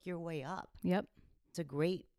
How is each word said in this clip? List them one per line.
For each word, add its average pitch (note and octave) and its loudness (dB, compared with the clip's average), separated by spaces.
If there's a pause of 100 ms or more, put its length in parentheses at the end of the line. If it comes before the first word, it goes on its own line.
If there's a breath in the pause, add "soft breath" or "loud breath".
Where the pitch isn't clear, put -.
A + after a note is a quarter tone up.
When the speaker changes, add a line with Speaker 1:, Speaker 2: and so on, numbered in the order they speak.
Speaker 1:
your F3+ -4
way E3 -4
up. F3 -6 (100)
Speaker 2:
Yep. F3+ 4 (440)
Speaker 1:
It's - -6
a E3 -2
great D3+ 0 (120)